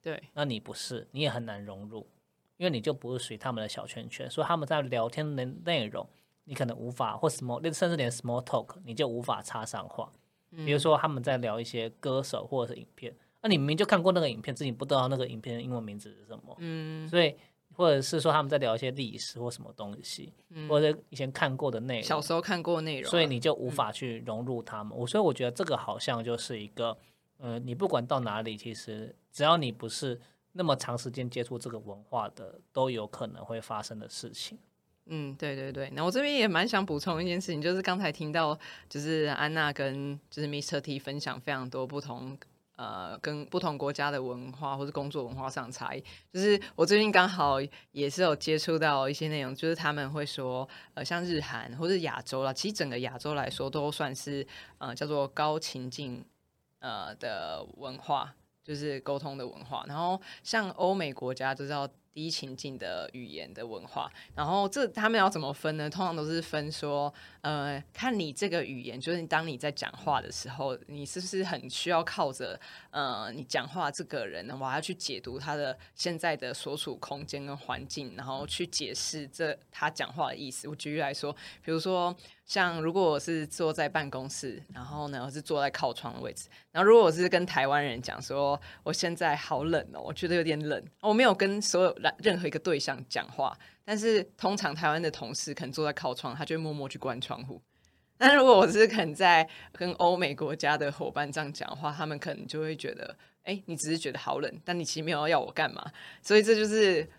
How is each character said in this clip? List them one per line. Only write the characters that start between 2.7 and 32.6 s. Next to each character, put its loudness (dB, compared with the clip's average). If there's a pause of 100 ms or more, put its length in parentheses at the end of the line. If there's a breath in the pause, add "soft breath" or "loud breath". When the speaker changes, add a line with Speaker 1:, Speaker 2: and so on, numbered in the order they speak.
Speaker 2:
你 0
就 0
不 -6
是 -6
属 -10
于 -12
他 -4
们 -4
的 -6
小 -8
圈 -12
圈， -10
所 -2
以 0
他 2
们 -2
在 2
聊 0
天 -4
的 -2
内 -2
容， -6 (360 soft breath)
你 -12
可 0
能 -2
无 -8
法， -2
或 2
small， -4 (100)
甚 2
至 0
连 2
small -4
talk， -2
你 -10
就 2
无 -2
法 -2
插 -8
上 -8
话。 -10 (420)
Speaker 1:
嗯。 -10
Speaker 2:
比 2
如 4
说 6
他 2
们 -2
在 0
聊 -2
一 -4
些 -4
歌 -2
手 -6
或 -2
者 -8
是 -14
影 -16
片， -14 (260 soft breath)
那 0
你 6
明 2
明 2
就 4
看 6
过 6
那 4
个 2
影 -6
片， -4
自 -6
己 -2
不 -4
知 0
道 6
那 0
个 0
影 -8
片 -6
的 -6
英 -6
文 -4
名 -8
字 -16
是 -20
什 -14
么。 -18
Speaker 1:
嗯。 -8
Speaker 2:
所 8
以， 6 (400 soft breath)
或 8
者 8
是 2
说 6
他 6
们 0
在 2
聊 4
一 0
些 0
历 -4
史 -8
或 -2
什 -12
么 -14
东 -10
西， -12 (180)
Speaker 1:
嗯。 -10
Speaker 2:
或 6
者 6 (140)
以 -14
前 -4
看 2
过 0
的 -2
内 -4
容。 -6
Speaker 1:
小 0
时 -2
候 2
看 -2
过 2
内 -4
容 -6
啊。 -2
Speaker 2:
所 6
以 6
你 0
就 4
无 -4
法 0
去 -6
融 -4
入 -4
他 -8
们。 -10
Speaker 1:
嗯。 -8
Speaker 2:
我， -2
所 2
以 6
我 6
觉 -2
得 2
这 -2
个 0
好 -4
像 -2
就 0
是 -6
一 -10
个， -4 (420 soft breath)
呃， -6
你 -6
不 -2
管 2
到 2
哪 -2
里， -6
其 -10
实 -10 (160)
只 -2
要 8
你 0
不 -8
是 -4 (340 soft breath)
那 -4
么 6
长 -4
时 -6
间 -6
接 -4
触 -8
这 -10
个 -10
文 -14
化 -4
的， -16 (140)